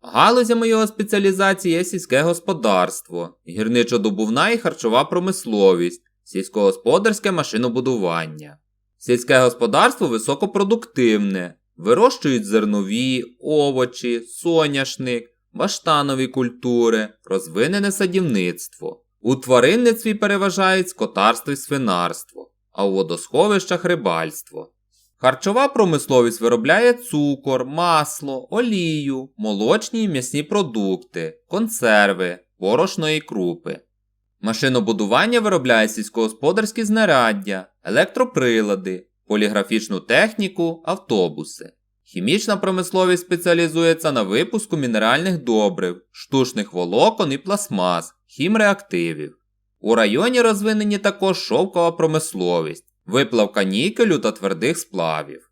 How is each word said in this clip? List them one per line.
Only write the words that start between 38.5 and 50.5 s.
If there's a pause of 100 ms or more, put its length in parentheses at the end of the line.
поліграфічну
техніку,
автобуси. (300)
Хімічна
промисловість
спеціалізується
на
випуску
мінеральних
добрив, (100)
штучних
волокон
і
пластмас, (140)
хімреактивів. (420)
У
районі
розвинені